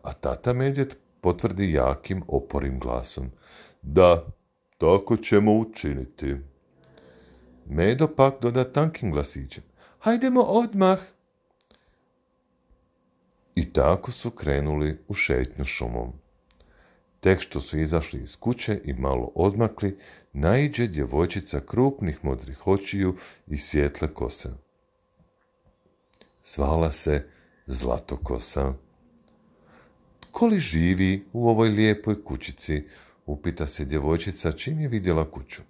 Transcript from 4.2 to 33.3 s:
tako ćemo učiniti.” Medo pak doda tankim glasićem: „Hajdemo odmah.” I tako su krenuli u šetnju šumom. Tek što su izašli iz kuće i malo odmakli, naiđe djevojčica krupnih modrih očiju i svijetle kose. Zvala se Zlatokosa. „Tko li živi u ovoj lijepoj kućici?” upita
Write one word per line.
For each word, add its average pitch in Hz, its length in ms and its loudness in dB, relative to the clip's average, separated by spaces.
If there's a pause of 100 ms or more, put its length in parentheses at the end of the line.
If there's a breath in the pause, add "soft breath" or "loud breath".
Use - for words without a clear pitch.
tako 98 400 4
ćemo 107 420 4
učiniti.” 69 760 -6 (1300 soft breath)
Medo 104 420 2
pak 135 340 4
doda 123 300 0
tankim 147 400 0
glasićem: 71 520 -6 (360 soft breath)
„Hajdemo 247 420 2
odmah.” 196 580 4 (2500 soft breath)
I 82 180 0
tako 73 380 4
su - 200 -8
krenuli 76 760 -2
u 101 60 -8
šetnju 64 520 -2
šumom. 60 480 -6 (1040 soft breath)
Tek 95 200 4
što - 200 -8
su 76 200 -6
izašli 78 400 -2
iz - 160 -12
kuće 113 500 -4
i 71 80 -4
malo 64 420 -2
odmakli, 101 640 0 (360 loud breath)
naiđe 117 540 2
djevojčica 76 720 -2
krupnih 107 680 0
modrih 67 420 -6
očiju 95 480 0 (320 loud breath)
i 76 100 -6
svijetle 71 560 -2
kose. - 360 -8 (1900)
Zvala 78 480 0
se 73 380 -2 (360 soft breath)
Zlatokosa. 62 1080 -6 (1500 soft breath)
„Tko - 260 -2
li 214 140 4
živi 92 720 2
u 117 160 2
ovoj 113 200 4
lijepoj 107 540 2
kućici?” - 640 -8 (380 loud breath)
upita 76 420 -6